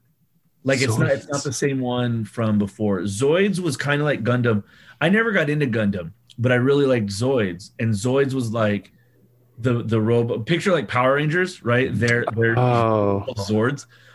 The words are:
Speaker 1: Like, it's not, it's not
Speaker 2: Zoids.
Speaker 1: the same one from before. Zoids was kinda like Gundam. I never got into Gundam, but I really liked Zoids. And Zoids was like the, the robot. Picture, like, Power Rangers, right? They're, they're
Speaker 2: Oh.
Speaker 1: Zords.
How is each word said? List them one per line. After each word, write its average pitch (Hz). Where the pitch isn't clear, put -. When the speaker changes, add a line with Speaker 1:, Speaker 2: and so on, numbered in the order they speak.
Speaker 1:
Like, 131
it's 113
not, 160
it's 120
not 143
Speaker 2:
Zoids. -
Speaker 1:
the 139
same 135
one 123
from 107
before. 101
Zoids 156
was 160
kinda 143
like 143
Gundam. 120
I 156
never 220
got 160
into 147
Gundam, 101
but 123
I 123
really 139
liked 123
Zoids. 101
And 113
Zoids 127
was 123
like 104
the, 117
the 110
robot. 117
Picture, 175
like, 139
Power 127
Rangers, 160
right? 120
They're, 120
they're 113
Speaker 2:
Oh. 110
Speaker 1:
Zords. 110